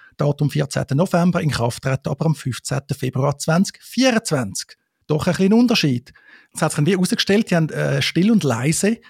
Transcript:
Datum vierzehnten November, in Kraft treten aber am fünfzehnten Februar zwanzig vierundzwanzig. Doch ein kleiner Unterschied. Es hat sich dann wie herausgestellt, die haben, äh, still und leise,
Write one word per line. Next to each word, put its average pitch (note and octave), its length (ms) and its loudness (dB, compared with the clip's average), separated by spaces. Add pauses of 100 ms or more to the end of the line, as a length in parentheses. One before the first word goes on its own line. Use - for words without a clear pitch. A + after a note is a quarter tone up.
(180)
Datum D3 340 0
vierzehnten C#3 460 -2
November, F3+ 440 2
in D3+ 100 0
Kraft A#2 320 -2
treten C3+ 260 -4
aber D3 160 -4
am D#3+ 100 2
fünfzehnten - 600 -6
Februar C3 420 -2
zwanzig E3+ 440 -2
vierundzwanzig. F#3+ 920 -2 (320)
Doch D3+ 180 -2
ein F3 80 0
kleiner F#3+ 220 2
Unterschied. G#3+ 580 2 (400)
Es - 80 -4
hat D#3 100 0
sich - 40 -8
dann D3 100 2
wie F3 60 2
herausgestellt, G3+ 580 0
die F3+ 60 2
haben, D#3+ 140 2
äh, C#3 320 -2
still F3+ 280 0
und A3 140 4
leise, D#3 560 0 (100)